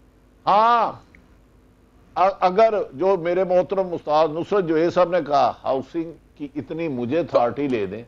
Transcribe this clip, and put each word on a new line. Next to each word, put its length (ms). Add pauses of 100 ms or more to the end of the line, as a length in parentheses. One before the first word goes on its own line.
(480)
हाँ, 600 (1120)
अ-, 240
अगर 540
जो 220
मेरे 260
मोहतरम 500
उस्ताद 380
नुसरत 340
जुवैद 240
साहब 260
ने 60
कहा, 420
हाउसिंग 500 (240)
की 200
इतनी 300
मुझे 300
अथॉरिटी 500
ले 200
दें। 200